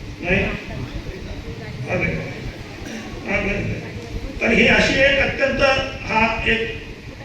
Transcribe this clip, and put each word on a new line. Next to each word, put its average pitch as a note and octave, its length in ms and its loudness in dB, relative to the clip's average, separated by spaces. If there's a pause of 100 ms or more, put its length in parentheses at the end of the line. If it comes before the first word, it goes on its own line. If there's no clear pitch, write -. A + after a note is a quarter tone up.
(220)
नाही? - 220 4 (1500)
आले. E3+ 240 0 (1200)
आले. G3 220 0 (840)
तर A3+ 100 4
ही - 160 8
अशी - 340 4
एक C#4 180 6
अत्यंत, C4+ 420 2 (420)
हा A3 220 2 (220)
एक - 280 2 (500)